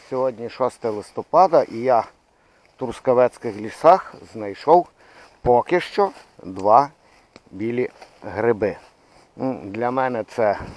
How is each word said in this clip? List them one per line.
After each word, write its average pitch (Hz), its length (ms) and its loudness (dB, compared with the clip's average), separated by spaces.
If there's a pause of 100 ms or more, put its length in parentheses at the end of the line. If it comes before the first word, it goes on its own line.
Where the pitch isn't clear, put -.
сьогодні 127 400 -4
шосте 123 400 -4
листопада, 147 760 2
і - 140 -8
я 120 220 2
в - 800 -14
Трускавецьких 120 800 -2
лісах 294 580 2 (180)
знайшов 113 540 2 (540)
поки 123 380 2
що 196 320 -2 (320)
два 104 460 2 (600)
білі 113 380 -4 (340)
гриби. 104 540 -2 (580)
Ну, 123 280 -6
для 110 280 -6
мене 127 320 -2
це 104 360 -2 (180)